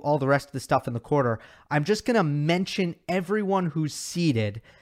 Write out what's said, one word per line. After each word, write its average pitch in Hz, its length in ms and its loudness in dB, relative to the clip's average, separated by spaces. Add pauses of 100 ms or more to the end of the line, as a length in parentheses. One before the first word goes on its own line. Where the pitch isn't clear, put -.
all 147 140 2
the 131 100 0
rest 139 180 2
of - 60 -20
the 131 80 -8
stuff - 260 0
in 120 80 -4
the 113 60 -4
quarter, 127 400 0 (320)
I'm 147 100 2
just 208 220 0
gonna 226 180 4
mention 165 720 0 (140)
everyone 190 580 0
who's 156 280 -2
seeded 113 680 -2 (200)